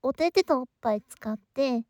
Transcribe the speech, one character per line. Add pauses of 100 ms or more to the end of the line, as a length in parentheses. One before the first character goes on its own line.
お
手
手
と
お
っ (160)
ぱ
い
使
っ (160)
て